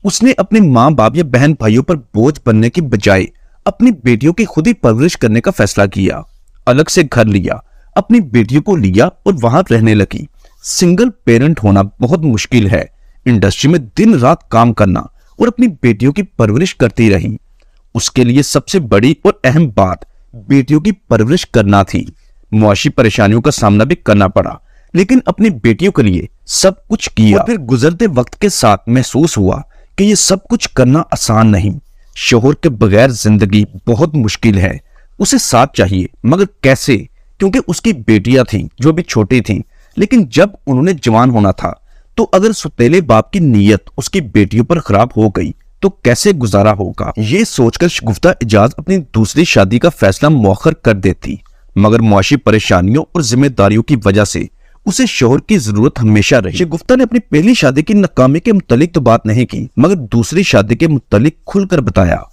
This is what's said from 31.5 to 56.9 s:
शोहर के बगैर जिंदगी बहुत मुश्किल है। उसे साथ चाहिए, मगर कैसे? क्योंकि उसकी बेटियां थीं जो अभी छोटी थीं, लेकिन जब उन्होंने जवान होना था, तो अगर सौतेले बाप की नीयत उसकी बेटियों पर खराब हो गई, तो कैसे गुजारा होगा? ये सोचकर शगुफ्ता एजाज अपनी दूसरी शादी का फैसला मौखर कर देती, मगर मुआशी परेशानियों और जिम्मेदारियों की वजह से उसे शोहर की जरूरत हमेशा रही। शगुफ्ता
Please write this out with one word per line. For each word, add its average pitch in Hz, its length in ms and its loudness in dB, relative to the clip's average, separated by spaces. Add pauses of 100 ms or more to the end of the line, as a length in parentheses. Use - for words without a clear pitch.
शोहर 123 380 0
के 160 160 -2
बगैर 113 420 2
जिंदगी 107 540 0 (220)
बहुत 147 280 -2
मुश्किल 107 420 0
है। 92 220 -2 (400)
उसे 202 200 0
साथ 131 360 0
चाहिए, 92 340 -2 (160)
मगर 185 220 0 (160)
कैसे? 135 340 0 (420)
क्योंकि 196 200 0
उसकी 214 340 -4
बेटियां 117 520 0
थीं 90 220 -6 (140)
जो 143 80 2
अभी 160 120 -2
छोटी 113 400 -2
थीं, - 200 -4 (360)
लेकिन 208 300 0
जब 180 300 0 (100)
उन्होंने 143 260 0
जवान 120 360 0
होना 104 220 2
था, - 280 -8 (380)
तो 233 60 0
अगर 208 280 0
सौतेले 156 500 0
बाप 117 280 0
की 196 100 -4
नीयत 107 460 2 (120)
उसकी - 240 -6
बेटियों 107 440 0
पर 170 140 -2
खराब 107 380 -2
हो 110 120 2
गई, 92 240 -6 (280)
तो 196 80 0
कैसे 127 440 -2
गुजारा 107 380 0
होगा? 95 460 -6
ये 139 280 -2
सोचकर 127 420 -2
शगुफ्ता 120 560 -2
एजाज 110 360 2
अपनी 190 180 -4
दूसरी 135 480 -2
शादी 101 340 0
का 175 100 2
फैसला 113 400 0
मौखर 131 440 0
कर 113 200 -2
देती, - 480 -4 (360)
मगर 107 240 2
मुआशी 101 340 2
परेशानियों 107 680 0 (120)
और 170 80 -2
जिम्मेदारियों 113 580 0
की 147 140 0
वजह 101 300 0
से - 240 -8 (360)
उसे 233 220 0
शोहर 127 320 0
की 214 180 -2
जरूरत 107 420 -2
हमेशा 107 380 2
रही। 90 200 -4
शगुफ्ता 170 380 -2